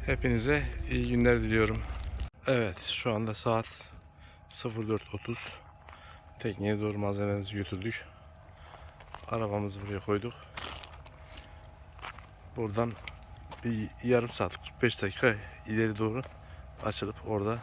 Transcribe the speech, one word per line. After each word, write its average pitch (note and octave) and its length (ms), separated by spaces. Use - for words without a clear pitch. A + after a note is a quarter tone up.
Hepinize C3 580
iyi B2 180
günler A#2+ 320
diliyorum. A2 360
Evet, A#2 300
şu - 280
anda A2 180
saat - 560
sıfır A2 380
dört G#2+ 260
otuz. - 400
Tekneye G#2 420
doğru G#2+ 160
malzemelerimizi G2+ 560
götürdük. G2+ 520
Arabamızı G#2 600
buraya G2+ 120
koyduk. G#2+ 340
Buradan A#2 360
bir A2+ 260
yarım A#2+ 260
saat, F2+ 220
kırk - 200
beş A#2 180
dakika G#2 340
ileri G#2+ 300
doğru A2 240
açılıp - 320
orada G#2+ 360